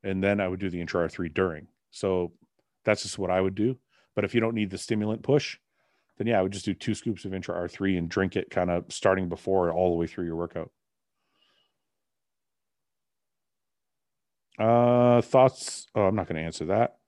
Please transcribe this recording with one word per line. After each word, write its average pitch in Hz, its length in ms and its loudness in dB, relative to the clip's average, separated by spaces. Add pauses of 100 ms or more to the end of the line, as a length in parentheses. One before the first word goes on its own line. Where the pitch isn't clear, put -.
And 95 180 -2
then 101 180 2
I 95 60 0
would 92 140 -4
do 95 100 -4
the 87 100 -6
Intra 85 200 -2
R 82 80 0
three 85 200 -6
during. 80 380 -2 (240)
So 92 420 -2 (520)
that's 107 180 2
just - 160 -10
what 90 140 -2
I 92 80 2
would 95 160 -2
do. 123 200 0 (380)
But 104 100 0
if 98 80 -6
you 120 80 4
don't 113 140 0
need 107 160 -2
the 92 80 -10
stimulant 107 440 -4
push, - 360 0 (580)
then 107 120 -4
yeah, 113 100 4
I 95 40 4
would 95 100 0
just 98 120 -10
do 101 80 -2
two 107 220 -4
scoops - 300 -8
of 95 100 -8
Intra 90 220 -6
R 87 120 -4
three 98 280 0
and 85 120 -2
drink 95 280 0
it 92 120 -4
kinda 87 420 0
starting 95 380 2
before 87 440 0
all 90 180 2
the 85 60 2
way 85 100 0
through 87 200 -8
your 82 100 -6
workout. 85 340 -8 (3750)
Uh, 120 640 4
thoughts? - 760 2
Oh, 110 60 2
I'm 95 120 2
not 95 140 -4
gonna 82 120 -4
answer 82 260 -8
that. 104 280 0 (140)